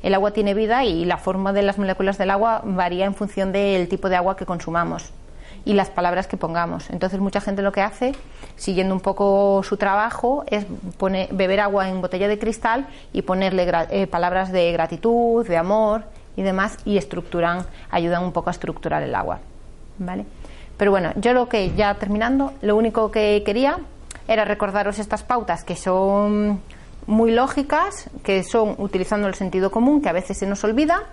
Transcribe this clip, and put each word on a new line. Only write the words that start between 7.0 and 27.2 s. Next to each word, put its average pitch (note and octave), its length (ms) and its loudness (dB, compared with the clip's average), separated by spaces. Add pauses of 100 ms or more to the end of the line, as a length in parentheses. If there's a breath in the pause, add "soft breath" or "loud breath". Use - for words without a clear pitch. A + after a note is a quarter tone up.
mucha G3+ 180 0
gente G3 220 -2
lo G3 100 2
que G3 100 0
hace, B3 320 -2 (440 loud breath)
siguiendo F#3+ 360 0
un F3+ 80 -2
poco G3 600 4
su G3 140 -2
trabajo, A3 680 0
es G#3 180 -2 (320)
pone-, F#3+ 340 0
beber G3 300 2
agua G3 260 2
en F#3 140 -2
botella F#3 260 -2
de G#3 100 0
cristal A3+ 480 0 (280 loud breath)
y G3 80 -2
ponerle F#3 440 2
gra-, E3+ 260 0
eh, G3 160 0
palabras F3+ 440 0
de F3 220 4
gratitud, A#3 760 2
de E3+ 80 0
amor G#3+ 480 2 (320 loud breath)
y F#3+ 60 -4
demás, F#3+ 440 0
y G3+ 120 2
estructuran, F3 680 -2 (260 loud breath)
ayudan F3 320 0
un F3+ 80 -2
poco E3+ 180 -2
a - 20 -2
estructurar D3+ 520 -4
el B2 100 -4
agua, F#2 260 -2 (580)
¿vale? F#3+ 280 -6 (520 loud breath)
Pero G3+ 140 4
bueno, F3 260 2
yo A#3 160 4
lo A#3+ 160 2
que, F#3 260 0
ya G3+ 200 2
terminando, A#3 640 0
lo G#3 160 4
único A3 340 2
que G#3 340 2
quería C4 340 2 (460)
era G#3+ 200 2
recordaros G#3 540 0
estas G#3 240 -4
pautas A3+ 420 -2
que F3 100 -4
son G3+ 840 2 (460 loud breath)
muy A3+ 240 4